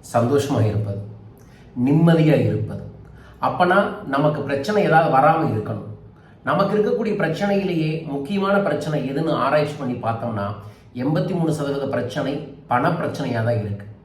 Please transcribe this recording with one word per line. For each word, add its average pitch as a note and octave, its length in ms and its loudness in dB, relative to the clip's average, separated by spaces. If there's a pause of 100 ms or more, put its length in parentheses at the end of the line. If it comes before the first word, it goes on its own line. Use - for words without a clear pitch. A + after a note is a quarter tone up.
(140)
சந்தோஷமா B2 520 2
இருப்பது, - 360 -2 (840)
நிம்மதியா D#3 540 6
இருப்பது. A2 440 -2 (580)
அப்பனா F3+ 640 2
நமக்கு C#3+ 340 0
பிரச்சனை F#3+ 420 0
ஏதாவது D#3 340 4
வராம D3+ 320 4
இருக்கணும். G#2+ 340 -4 (600)
நமக்கு G3+ 340 2
இருக்கக்கூடிய G#3+ 320 0
பிரச்சனையிலேயே E3 1000 0
முக்கியமான F#3 500 0
பிரச்சனை D3 520 -2
எதுன்னு D#3 220 -2
ஆராய்ச்சி C#3 480 2
பண்ணி B2+ 140 -4
பார்த்தோம்னா, A2+ 520 -4 (480)
எண்பத்தி D3+ 440 -2
மூணு D#3+ 160 0
சதவீத C#3 320 -4
பிரச்சனை C3 680 -4 (120)
பண C3 220 2
பிரச்சனையா C#3 540 -2
தான் A#2 160 2
இருக்கு. G#2 260 -6 (180)